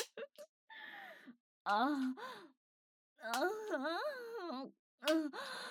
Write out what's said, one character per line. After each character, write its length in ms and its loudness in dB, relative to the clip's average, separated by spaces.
あ 0 -
あ。 20 2
あ 20 -14
あ。 40 2
う 20 8
ん。 180 4